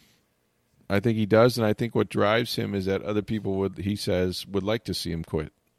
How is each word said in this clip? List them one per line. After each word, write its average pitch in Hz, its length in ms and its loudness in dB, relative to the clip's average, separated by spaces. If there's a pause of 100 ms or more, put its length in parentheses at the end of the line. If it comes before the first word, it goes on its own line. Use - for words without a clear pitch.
(920)
I 98 100 2
think 113 160 2
he 107 100 0
does, 113 300 6
and 113 100 2
I 104 60 4
think 117 220 -4
what 104 140 2
drives 110 480 0
him 101 180 -4
is 95 120 -2
that 95 160 0
other 104 200 -2
people 104 340 -4
would, 95 220 -2
he 98 180 -2
says, 92 500 -2
would 95 160 -2
like 107 220 -2
to 92 100 -4
see 87 160 -6
him 82 140 -6
quit, 76 280 -6 (260)